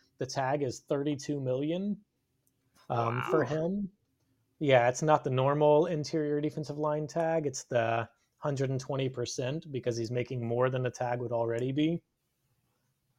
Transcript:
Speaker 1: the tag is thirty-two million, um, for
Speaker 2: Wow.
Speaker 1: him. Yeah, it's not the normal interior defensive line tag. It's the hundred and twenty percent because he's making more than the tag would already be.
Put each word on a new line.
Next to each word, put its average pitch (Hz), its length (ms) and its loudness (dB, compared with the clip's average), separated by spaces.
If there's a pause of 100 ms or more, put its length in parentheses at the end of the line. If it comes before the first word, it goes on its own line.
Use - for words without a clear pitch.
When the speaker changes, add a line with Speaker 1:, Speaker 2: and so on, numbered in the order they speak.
(180)
Speaker 1:
the 127 80 -4
tag 139 380 -2
is 123 240 -4
thirty-two 143 540 -2
million, 160 560 -2 (920)
um, 117 400 0
for 156 140 2
Speaker 2:
Wow. 123 60 -4
Speaker 1:
him. 180 420 -2 (680)
Yeah, 131 280 6
it's 127 140 0
not 156 240 4
the 147 40 -2
normal 147 580 4
interior 151 520 -2
defensive 147 380 -4
line 151 280 -2
tag. 165 400 0
It's 135 200 -4
the 117 420 0 (300)
hundred 139 320 -2
and 131 100 -2
twenty 135 300 -2
percent 131 600 -6
because 120 280 -4
he's 113 140 -4
making 123 360 -2
more 123 220 2
than 127 140 -2
the 123 60 0
tag 123 300 -4
would 120 140 -4
already 117 400 -2
be. 156 280 0 (1160)